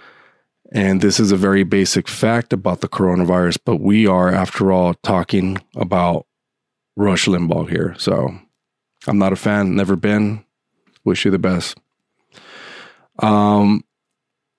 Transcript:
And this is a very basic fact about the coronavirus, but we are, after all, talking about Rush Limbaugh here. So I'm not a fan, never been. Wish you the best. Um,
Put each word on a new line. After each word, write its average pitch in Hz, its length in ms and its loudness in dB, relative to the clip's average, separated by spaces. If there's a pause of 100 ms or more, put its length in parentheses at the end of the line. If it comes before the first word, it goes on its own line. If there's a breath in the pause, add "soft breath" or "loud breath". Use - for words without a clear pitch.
(720 soft breath)
And 98 300 2
this 101 180 2
is 101 140 4
a 95 40 0
very 98 260 2
basic 95 440 0
fact 117 460 -2
about 92 260 -4
the - 80 -8
coronavirus, 90 800 0
but 104 120 0
we 101 300 2
are, 92 220 2
after 95 420 0
all, 90 220 2
talking 92 640 -2 (180)
about 87 520 -2 (680)
Rush 98 300 0
Limbaugh 85 440 0
here. 85 280 -4
So 90 360 -2 (760)
I'm 104 100 0
not 95 160 2
a - 20 -4
fan, 101 400 -2
never 95 220 0
been. 107 460 -2 (600)
Wish 92 200 -2
you 110 60 2
the 95 80 0
best. 90 400 -4 (1400 loud breath)
Um, 104 640 4 (760)